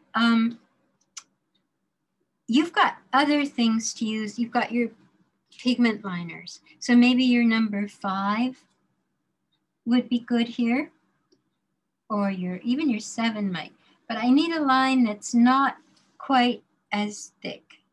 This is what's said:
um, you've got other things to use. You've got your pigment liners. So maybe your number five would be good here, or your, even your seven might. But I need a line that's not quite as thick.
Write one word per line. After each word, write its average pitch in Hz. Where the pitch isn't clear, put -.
um, 233
you've 294
got -
other 285
things 226
to 233
use. 214
You've 233
got 233
your 233
pigment 240
liners. 170
So -
maybe 247
your 240
number 220
five 202
would 247
be 240
good 233
here, 247
or 202
your, 180
even 262
your 220
seven 214
might. 165
But 226
I -
need 320
a 320
line 262
that's 208
not 254
quite 247
as 208
thick. -